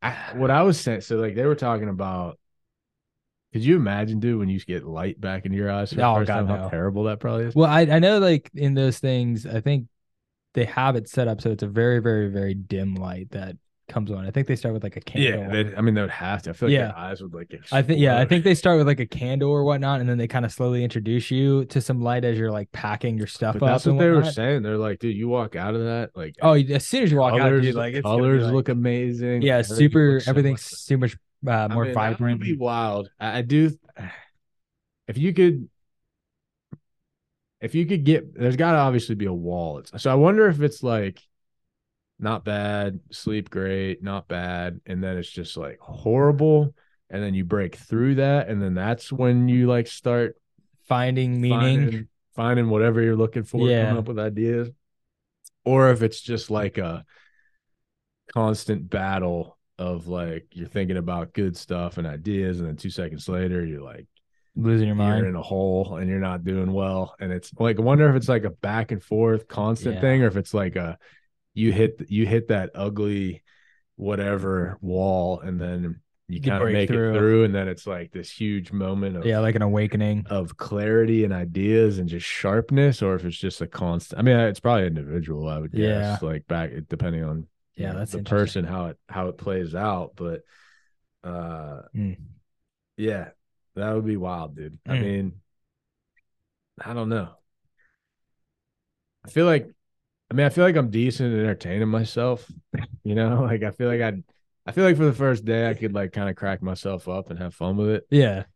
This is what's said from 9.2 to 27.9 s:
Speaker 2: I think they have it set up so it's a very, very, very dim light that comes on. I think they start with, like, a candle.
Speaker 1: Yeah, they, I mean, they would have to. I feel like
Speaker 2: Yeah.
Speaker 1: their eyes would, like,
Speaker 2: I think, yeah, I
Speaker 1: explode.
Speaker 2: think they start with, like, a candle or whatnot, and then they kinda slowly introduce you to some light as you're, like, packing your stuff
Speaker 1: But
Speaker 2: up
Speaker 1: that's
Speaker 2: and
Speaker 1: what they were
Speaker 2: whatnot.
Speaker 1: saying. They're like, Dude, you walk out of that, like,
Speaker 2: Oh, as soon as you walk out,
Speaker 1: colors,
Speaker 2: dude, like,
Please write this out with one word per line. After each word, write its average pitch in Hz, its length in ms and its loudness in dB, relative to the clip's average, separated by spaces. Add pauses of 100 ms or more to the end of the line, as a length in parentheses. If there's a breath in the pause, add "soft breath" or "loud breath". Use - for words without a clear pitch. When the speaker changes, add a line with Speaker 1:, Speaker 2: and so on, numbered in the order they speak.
Speaker 2:
I 113 160 -4
think 135 260 0 (680)
they 120 100 2
have 131 300 0
it 113 120 -4
set 123 200 0
up 110 140 -2
so 113 100 0
it's 104 100 -2
a 104 60 -2
very, 117 320 2
very, 110 300 2
very 98 260 -2
dim 95 400 -4
light 92 360 -8
that 95 260 -12 (300)
comes 107 220 -4
on. 95 160 -6
I 98 60 -6
think 139 160 0
they 135 80 0
start 113 180 -4
with, 110 100 -6
like, 101 120 -8
a - 60 -12
candle. 123 400 0
Speaker 1:
Yeah, 101 220 0
they, 104 120 -6
I 101 60 -2
mean, 110 140 4
they 104 60 0
would 95 80 -2
have 95 340 -6
to. 85 80 -10
I - 20 -8
feel 120 160 0
like 143 40 4
Speaker 2:
Yeah. 131 140 2
Speaker 1:
their 98 100 -10
eyes 92 240 -10
would, 90 120 -14
like, 85 200 -14 (200)
Speaker 2:
I 135 80 4
think, 143 180 2
yeah, 143 120 6
I 120 100 4
Speaker 1:
explode. 131 80 2
Speaker 2:
think 175 160 4
they 185 100 6
start 175 220 4
with, 147 100 6
like, 143 140 2
a 120 40 -2
candle 135 460 -2
or 143 140 2
whatnot, 139 340 0
and 123 100 0
then 123 80 2
they 117 120 -2
kinda 120 200 0
slowly 123 320 0
introduce 117 480 -2
you 135 360 2
to 135 160 -2
some 127 200 -2
light 120 220 0
as 117 140 0
you're, 113 140 0
like, 104 200 -6
packing 110 460 -4
your 107 100 -4
stuff - 320 -4
Speaker 1:
But 143 60 2
Speaker 2:
up 131 80 6
Speaker 1:
that's 131 120 2
Speaker 2:
and 139 120 6
Speaker 1:
what 139 60 6
they 170 60 6
were 170 80 6
Speaker 2:
whatnot. 151 160 2
Speaker 1:
saying. 131 300 0
They're 107 140 -2
like, 107 220 -2
Dude, 113 180 -2
you 113 100 -2
walk 120 300 -2
out 101 180 -4
of 113 60 -2
that, 117 340 -4
like, 90 260 -12
Speaker 2:
Oh, 160 120 6
as 139 340 2
soon 254 160 0
as 175 80 4
you 147 60 4
walk 127 160 4
out, 120 60 4
Speaker 1:
colors, 135 260 6
Speaker 2:
dude, 127 100 0
like, 120 180 -4